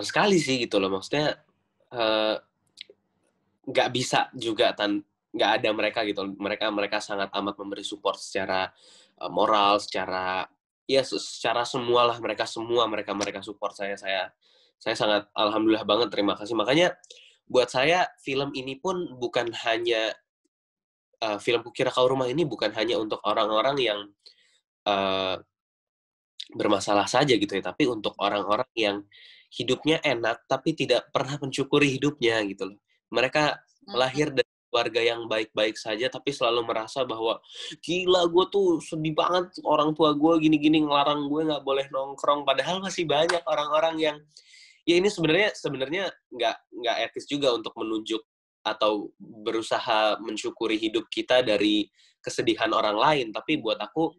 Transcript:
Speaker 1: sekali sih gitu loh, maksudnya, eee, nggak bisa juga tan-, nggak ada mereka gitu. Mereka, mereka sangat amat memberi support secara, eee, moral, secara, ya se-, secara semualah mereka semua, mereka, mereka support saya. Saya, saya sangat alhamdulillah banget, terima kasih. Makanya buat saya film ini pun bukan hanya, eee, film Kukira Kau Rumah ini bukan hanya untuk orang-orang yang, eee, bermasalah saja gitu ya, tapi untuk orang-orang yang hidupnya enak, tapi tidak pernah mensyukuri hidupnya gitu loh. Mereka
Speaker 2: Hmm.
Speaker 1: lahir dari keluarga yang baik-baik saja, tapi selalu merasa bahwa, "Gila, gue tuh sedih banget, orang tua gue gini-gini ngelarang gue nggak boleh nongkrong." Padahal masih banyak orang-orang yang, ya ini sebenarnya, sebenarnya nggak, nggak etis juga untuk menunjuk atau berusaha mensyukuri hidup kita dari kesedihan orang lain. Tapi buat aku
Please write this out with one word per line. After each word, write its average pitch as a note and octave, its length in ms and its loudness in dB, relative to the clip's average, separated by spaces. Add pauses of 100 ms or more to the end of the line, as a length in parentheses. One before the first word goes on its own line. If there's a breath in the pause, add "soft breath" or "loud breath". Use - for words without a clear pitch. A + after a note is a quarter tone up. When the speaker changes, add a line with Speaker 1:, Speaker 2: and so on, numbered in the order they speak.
Speaker 1:
sekali F#3+ 320 2
sih C3 320 2
gitu G2 160 0
loh, F#2+ 160 0
maksudnya, C#3 400 -2 (560)
eee, A2 400 0 (1300)
nggak B2+ 240 2
bisa B2+ 420 0
juga A2+ 420 0
tan-, G#2 260 -2 (320)
nggak A2 160 2 (100)
ada A2+ 140 0
mereka G#2+ 320 -2
gitu. G2 160 -4 (160)
Mereka, G#2 340 -2
mereka G#2 300 -2
sangat G2 320 -4
amat G2+ 240 -4
memberi G2 260 -10
support G2 340 -4
secara, F#2+ 520 -4 (500 soft breath)
eee, F2 100 -8
moral, G#2 520 4
secara, F#2 640 -4 (420)
ya C3 160 2
se-, - 160 -6
secara A#2+ 460 -2
semualah A#2+ 560 2
mereka A2 260 -2
semua, A#2 420 0
mereka, G#2 240 -6
mereka G2+ 300 -4
support G2+ 320 -8
saya. G2+ 220 -6
Saya, F#2+ 320 -4 (500 soft breath)
saya A2+ 180 -2
sangat G#2 240 2 (120)
alhamdulillah G#2+ 520 2
banget, G#2+ 260 2
terima G2+ 260 0
kasih. G#2+ 200 -6
Makanya C#3+ 360 2 (520 loud breath)
buat B2 240 2
saya D#3 380 2 (140)
film C#3 340 -4
ini C3+ 220 -10
pun F3+ 400 -4
bukan A#2+ 320 -2 (160)
hanya, A2+ 480 0 (1080)
eee, G#2+ 200 -2
film A#2 220 2
Kukira B2 280 -2
Kau B2+ 160 4
Rumah C3 220 0
ini D#3 160 0
bukan A2 300 -2
hanya A2 220 0
untuk A2 280 -4
orang-orang A2 540 2
yang, G#2 180 0 (880 soft breath)
eee, F#2+ 500 0 (1120)
bermasalah G2+ 560 2
saja B2+ 320 4
gitu G2+ 240 -2
ya, - 0 -
tapi F#2 240 -2
untuk A2 320 -4
orang-orang G2+ 560 0
yang G2+ 240 0 (560 loud breath)
hidupnya B2+ 480 -2
enak, A#2 480 -2
tapi D#3 240 0
tidak A#2+ 400 0
pernah C3+ 240 -2
mensyukuri C#3 600 2
hidupnya A#2 520 0
gitu G2 240 -8
loh. G2+ 60 -20 (340)
Mereka C3+ 480 0 (260)
Speaker 2:
Hmm. A#2+ 140 -4
Speaker 1:
lahir C3+ 320 0
dari C3 120 2 (240)
keluarga A#2 320 0
yang A#2 280 0
baik-baik A2 480 -2
saja, A2+ 320 -4
tapi C3 240 -6
selalu A#2+ 320 0
merasa A2+ 400 -4
bahwa, A2+ 360 -4 (400 loud breath)
"Gila, F3+ 480 2
gue F3+ 240 4
tuh G3 140 4 (140)
sedih D#3 360 -4
banget, F3 320 0 (160)
orang D3+ 320 4
tua D3+ 200 4
gue D#3+ 160 4 (120)
gini-gini D#3 400 6
ngelarang D3 440 2
gue D3 200 0
nggak C#3+ 160 -2
boleh C3+ 280 0
nongkrong." C#3 520 0
Padahal C#3 360 0
masih F3+ 280 -4
banyak E3+ 400 2
orang-orang D#3 520 2
yang, D3+ 160 0 (720 loud breath)
ya E3+ 140 6
ini G3+ 100 4
sebenarnya, F3 460 2
sebenarnya D3 480 -4 (280)
nggak, A#2 240 -2 (240)
nggak A2+ 160 0 (140)
etis - 180 -12
juga C#3 280 2
untuk A2 220 -8
menunjuk A2 420 -4 (440)
atau G#2+ 540 0
berusaha A2 1040 -2
mensyukuri A2 600 -4
hidup A2 320 -2
kita B2+ 320 2
dari G#2 440 2 (340 soft breath)
kesedihan A2+ 520 0
orang G#2+ 240 2
lain. C#3 360 2
Tapi D3 260 -2
buat G#2+ 200 -2
aku D#3 380 -4